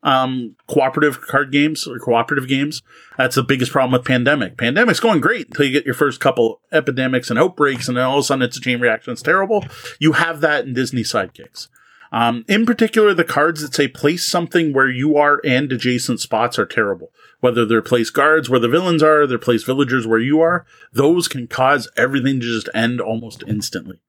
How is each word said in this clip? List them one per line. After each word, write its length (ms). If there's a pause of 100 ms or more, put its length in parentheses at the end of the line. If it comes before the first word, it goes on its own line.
um, 520 (120)
cooperative 540
card 300
games 360
or 120
cooperative 480
games. 340 (380)
That's 160
the 80
biggest 280
problem 220
with 120
Pandemic. 520
Pandemic's 420
going 220
great 260
until 180
you 60
get 140
your 80
first 260
couple 420 (100)
epidemics 580
and 80
outbreaks, 500
and 100
then 80
all 120
of 40
a 20
sudden 200
it's 140
a 40
chain 180
reaction. 340
It's 80
terrible. 420 (360)
You 140
have 280
that 240
in 80
Disney 300
Sidekicks. 640 (460)
Um, 360
in 160
particular, 480
the 100
cards 380
that 140
say, 120
"Place 380
something 480
where 160
you 280
are 280
and 260
adjacent 480
spots," 400
are 60
terrible. 460 (280)
Whether 260
they're 160
place 280
guards 400
where 100
the 80
villains 340
are, 240
they're 120
place 260
villagers 420
where 140
you 220
are, 240 (260)
those 380
can 180
cause 480
everything 460
to 40
just 280
end 260
almost 480
instantly. 600